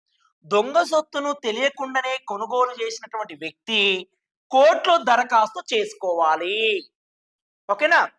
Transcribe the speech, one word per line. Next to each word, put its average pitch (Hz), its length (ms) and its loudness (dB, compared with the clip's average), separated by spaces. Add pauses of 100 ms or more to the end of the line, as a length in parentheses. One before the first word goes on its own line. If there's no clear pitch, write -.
(440)
దొంగ 233 400 2
సొత్తును 302 500 -2
తెలియకుండానే 262 960 -4
కొనుగోలు 226 560 -2
చేసినటువంటి 220 500 -10
వ్యక్తి 185 720 -2 (440)
కోర్టులో 330 460 4
దరఖాస్తు 240 760 0
చేసుకోవాలి. 185 1120 -2 (840)
ఓకేనా? 294 460 2